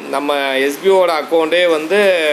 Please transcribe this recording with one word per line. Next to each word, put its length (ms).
நம்ம 480
எஸ் 260
பி 60
ஓட 320
அக்கௌண்ட்டே 480
வந்து 440